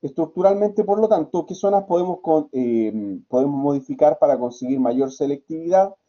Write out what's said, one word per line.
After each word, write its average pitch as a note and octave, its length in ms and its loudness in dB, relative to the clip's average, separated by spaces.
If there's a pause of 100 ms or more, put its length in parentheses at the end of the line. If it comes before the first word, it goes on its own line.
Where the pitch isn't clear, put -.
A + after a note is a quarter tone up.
Estructuralmente, G3 800 0
por G3+ 160 0
lo A3 80 2
tanto, E3+ 380 0
¿qué - 80 -10
zonas G3 320 0
podemos F3+ 360 -2
con-, D#3 300 0
eh, A2 760 -2
podemos C#3 320 0
modificar C#3+ 580 0
para C#3+ 220 2
conseguir B2 400 -4
mayor C3 320 0
selectividad? E3 840 -2 (140)